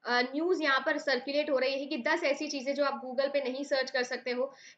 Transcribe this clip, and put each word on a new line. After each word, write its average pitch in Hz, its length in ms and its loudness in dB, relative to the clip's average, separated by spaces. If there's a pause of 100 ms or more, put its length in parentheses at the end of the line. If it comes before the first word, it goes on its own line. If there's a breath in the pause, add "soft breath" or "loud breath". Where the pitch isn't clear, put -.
अ, 247 200 2
news 302 380 0
यहाँ 269 180 4
पर 294 180 2
circulate 285 520 0
हो 262 80 4
रही 269 220 2
है 285 60 -4
कि 294 160 -4
दस 320 220 2
ऐसी 285 240 0
चीजें 269 260 -2
जो 285 100 2
आप 269 180 -2
Google 254 300 -2
पे 285 100 2
नहीं 262 220 -4
search 262 260 0
कर 254 140 0
सकते 247 260 -6
हो, 247 160 0 (320 loud breath)